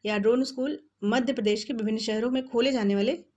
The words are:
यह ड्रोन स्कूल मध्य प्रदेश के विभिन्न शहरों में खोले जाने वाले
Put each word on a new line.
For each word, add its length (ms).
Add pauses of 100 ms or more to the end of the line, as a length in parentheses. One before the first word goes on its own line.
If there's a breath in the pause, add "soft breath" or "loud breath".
यह 120
ड्रोन 260
स्कूल 360 (240)
मध्य 300
प्रदेश 300
के 100
विभिन्न 240
शहरों 340
में 160
खोले 240
जाने 240
वाले 180 (240)